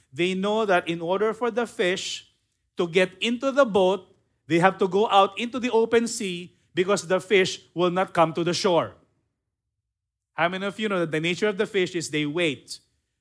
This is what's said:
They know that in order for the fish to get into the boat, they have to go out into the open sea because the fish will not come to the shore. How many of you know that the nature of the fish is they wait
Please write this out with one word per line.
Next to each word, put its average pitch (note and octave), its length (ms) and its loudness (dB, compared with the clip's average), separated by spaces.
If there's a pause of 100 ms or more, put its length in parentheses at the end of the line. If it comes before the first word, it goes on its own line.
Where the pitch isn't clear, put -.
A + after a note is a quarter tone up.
(120)
They F3 220 -2
know G#3 300 0
that F3 220 2
in E3+ 140 -4
order F#3+ 320 0
for A#3 180 -4
the A3+ 160 -2
fish - 640 -4 (460)
to F3+ 100 0
get F#3 240 2 (100)
into A#3+ 300 -2
the C#4 140 4
boat, G3 420 2 (400)
they E3 140 2
have F#3 180 4
to G3+ 80 2
go G3 220 0
out G3 300 4
into A#3+ 200 -6
the A#3 120 -2
open A3+ 360 2
sea F3+ 480 -8 (200)
because F3+ 340 0
the F#3 120 0
fish F#3+ 400 2 (140)
will F3+ 160 0
not F#3 220 -2
come E3 220 4
to E3+ 100 -2
the E3+ 100 -2
shore. D3+ 400 0 (1400)
How E3 140 0
many F#3+ 180 -6
of G3 120 -8
you G#3+ 100 -4
know F#3+ 120 -2
that D#3+ 100 -4
the D#3 100 -4
nature F3 280 -2
of G3+ 100 -4
the G#3+ 80 -2
fish F#3 300 -4
is D#3+ 140 -6
they D3+ 160 -2
wait D3 520 -4 (420)